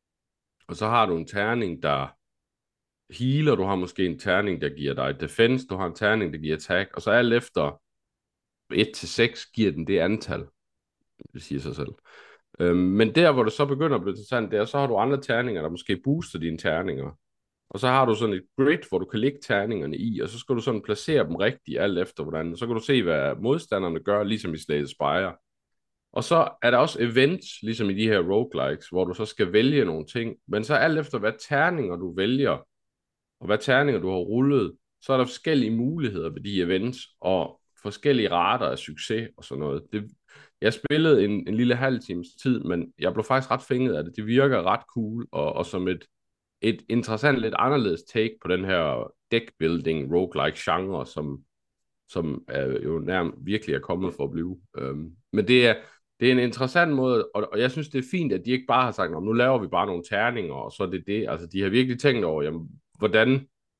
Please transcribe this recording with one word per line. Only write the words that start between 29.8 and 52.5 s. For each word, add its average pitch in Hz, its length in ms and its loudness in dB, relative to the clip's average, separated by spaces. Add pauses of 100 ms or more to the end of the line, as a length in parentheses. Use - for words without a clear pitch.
nogle 80 220 -4
ting. 117 300 -6 (120)
Men 107 160 -2
så 147 100 0
alt 156 240 2
efter, 143 200 -4
hvad 107 140 0 (160)
terninger 147 480 0
du 87 180 -8
vælger, 107 520 0 (720)
og - 60 -12
hvad 104 120 2
terninger 135 420 2
du 92 80 -2
har 95 80 0
rullet, 113 600 0 (240)
så - 120 -4
er 135 40 4
der 127 80 4
forskellige 127 460 0
muligheder 113 600 -2
ved 78 100 -10
de 95 220 0
events, 95 360 0 (220)
og 90 400 0 (220)
forskellige 110 480 0
rater 92 360 2
af 64 120 -2
succes 110 580 -6
og - 80 -20
sådan 67 160 -8
noget. 73 220 -4 (100)
Det, 104 180 -6 (500)
jeg 110 120 2
spillede 147 520 4
en, 104 240 -2
en 98 60 -2
lille 120 200 4
halv 131 260 0
times 87 280 -8 (140)
tid, 123 180 0
men 85 380 -4
jeg 87 140 0
blev 107 120 -2
faktisk 131 260 0
ret 127 120 -2
fænget 123 320 0
af 76 100 -2
det. 85 120 -14
Det 107 100 -8
virker 123 360 4
ret 95 200 2 (120)
cool, 113 380 -6
og, 78 200 -2
og 90 140 -4
som 92 220 -4
et, 90 160 -4 (560)
et 110 280 0
interessant, 117 500 0
lidt 110 200 -2
anderledes 117 440 2
take 113 400 -2
på 82 60 -4
den 92 160 0
her 80 460 0 (200)
deck-building, 80 840 0
roguelike 78 500 0
genre, 87 420 -2
som, 71 380 -8 (640)
som 76 400 -4
er 67 180 -2 (180)